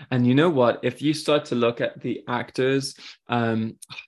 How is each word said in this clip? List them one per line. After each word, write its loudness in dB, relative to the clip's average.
And 2
you 4
know 4
what? 2
If -4
you 0
start 0
to -4
look 0
at -4
the -6
actors, -2
um, 0